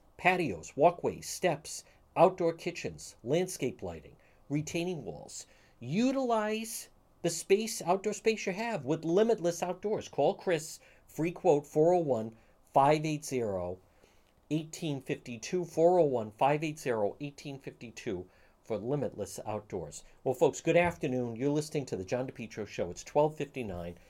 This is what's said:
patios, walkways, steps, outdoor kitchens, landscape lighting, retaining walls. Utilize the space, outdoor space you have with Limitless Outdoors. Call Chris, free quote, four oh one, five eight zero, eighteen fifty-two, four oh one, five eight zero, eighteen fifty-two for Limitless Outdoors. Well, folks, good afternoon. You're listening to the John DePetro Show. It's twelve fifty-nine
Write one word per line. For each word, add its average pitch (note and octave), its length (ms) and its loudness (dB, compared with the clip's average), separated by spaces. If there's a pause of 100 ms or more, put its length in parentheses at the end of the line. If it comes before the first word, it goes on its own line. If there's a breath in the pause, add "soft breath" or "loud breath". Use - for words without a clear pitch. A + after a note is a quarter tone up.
(160)
patios, E3 600 2
walkways, C3+ 520 2
steps, - 560 -2 (320 soft breath)
outdoor E3+ 380 4
kitchens, - 680 -10
landscape D#3 600 -2
lighting, E2+ 340 -12 (320 soft breath)
retaining D3+ 560 -4
walls. - 420 -12 (340 soft breath)
Utilize A3 1080 -2 (340)
the E3+ 80 0
space, G#3+ 560 2
outdoor G3 260 0
space A3 340 -2
you G3 60 0
have G#3 320 -6
with D#3 200 -2
Limitless F3 580 2
Outdoors. F#3 460 -4
Call D#3 260 2
Chris, E3 440 -2 (280 soft breath)
free E3 260 -4
quote, D3 340 2
four E3 280 4
oh F3+ 40 4
one, A#2 340 0 (400 soft breath)
five D3+ 320 6
eight D3+ 200 -2
zero, G2 540 -2 (720 soft breath)
eighteen D#3 500 -4
fifty-two, C#3+ 640 -4
four E3+ 340 6
oh E3 60 8
one, A#2 260 0
five D3 320 2
eight D#3 160 -4
zero, A2 420 0
eighteen C#3+ 380 -10
fifty-two A2+ 640 -8 (400 soft breath)
for A2 120 -4
Limitless G#2+ 680 -4
Outdoors. G#2 580 -8 (180 soft breath)
Well, C3 120 0
folks, F3 260 4
good E3 160 2
afternoon. B2+ 600 0
You're C3+ 140 0
listening D3+ 360 -2
to A#2 100 -4
the - 80 -4
John B2+ 240 -2
DePetro A2 380 -10
Show. F#2+ 240 -4
It's - 120 -12
twelve D3+ 340 2
fifty-nine F#2 600 -8 (140 soft breath)